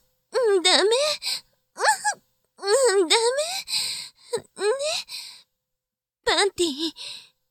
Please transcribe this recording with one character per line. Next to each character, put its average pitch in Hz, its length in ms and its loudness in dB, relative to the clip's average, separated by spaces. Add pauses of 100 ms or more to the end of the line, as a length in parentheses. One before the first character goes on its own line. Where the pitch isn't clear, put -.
(560)
う - 40 2
ん、 - 20 0
ダ 359 220 4
メ。 415 60 2 (1700)
う - 40 -16
ん、 381 40 -8 (340)
う 359 40 2
ん、 311 40 -2
ダ 392 80 4
メ。 453 60 2 (1400)
ね。 359 60 -4 (1600)
パ 370 180 4
ン 392 60 2
テ 359 140 -2
ィ、 302 280 -4 (580)